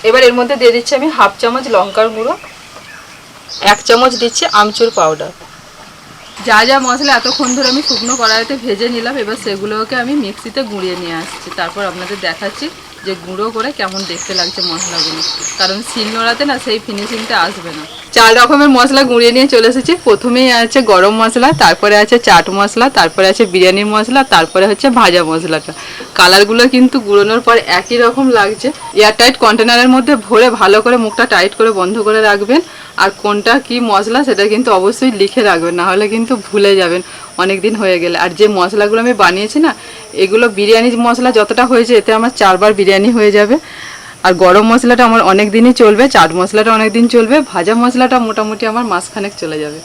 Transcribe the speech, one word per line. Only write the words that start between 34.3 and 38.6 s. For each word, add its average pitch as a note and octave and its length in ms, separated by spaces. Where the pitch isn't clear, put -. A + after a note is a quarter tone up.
কিন্তু A#3+ 160
অবশ্যই G3+ 420
লিখে G3+ 280
রাখবেন, E3+ 320
না F3 100
হলে G3 140
কিন্তু A3+ 180
ভুলে G3+ 340
যাবেন F3+ 200
অনেক F#3+ 220
দিন A3 160
হয়ে F#3 220
গেলে। F3 220
আর F3+ 140
যে G#3+ 80
মশলাগুলো G#3 460